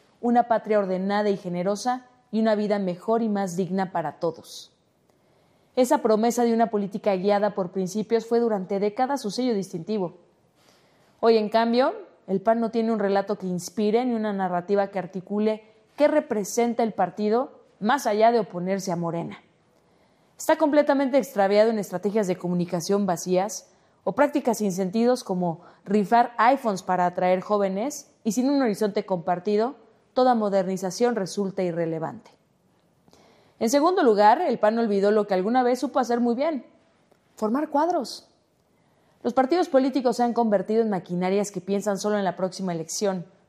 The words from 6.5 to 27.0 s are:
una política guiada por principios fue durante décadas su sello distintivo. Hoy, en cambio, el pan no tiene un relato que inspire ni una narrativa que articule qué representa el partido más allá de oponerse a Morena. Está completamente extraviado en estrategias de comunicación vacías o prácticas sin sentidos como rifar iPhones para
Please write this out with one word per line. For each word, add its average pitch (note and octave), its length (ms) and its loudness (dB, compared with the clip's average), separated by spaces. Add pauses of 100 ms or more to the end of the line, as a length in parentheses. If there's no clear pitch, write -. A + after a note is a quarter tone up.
una A3+ 160 2
política G3+ 480 -2
guiada G3+ 380 2
por F#3 180 -4
principios G#3+ 540 -2
fue A#3 140 2
durante G3+ 380 -2
décadas B3+ 440 -2
su G#3 80 -6
sello B3 240 -2
distintivo. F#3 640 -6 (1040)
Hoy, A3+ 180 6
en G#3+ 100 -2
cambio, A#3 460 2 (320)
el F#3+ 160 -2
pan A3+ 180 2
no A3+ 100 -2
tiene A3+ 220 0
un A3 60 0
relato G3 400 0
que F#3+ 80 -8
inspire G#3 580 0
ni B3 100 -2
una G#3+ 200 -2
narrativa F#3+ 540 0
que G3 100 -10
articule G#3 680 -4 (320)
qué D4 120 4
representa A#3+ 760 0
el A3 100 -2
partido G#3 640 -2 (220)
más B3+ 260 0
allá A3 260 4
de A#3 80 4
oponerse F#3 520 -4
a E3+ 40 -4
Morena. E3+ 420 -6 (1000)
Está D#4+ 180 0
completamente C#4+ 600 2
extraviado G#3 540 2
en A3 80 -2
estrategias F#3+ 480 -2
de F3+ 100 -2
comunicación F3+ 720 -2
vacías F3+ 640 -2 (340)
o G3 80 -2
prácticas C4+ 460 0
sin G3+ 140 -2
sentidos A3+ 520 0
como F3 380 -4 (240)
rifar G#3+ 500 2
iPhones A3 460 2
para F3+ 240 0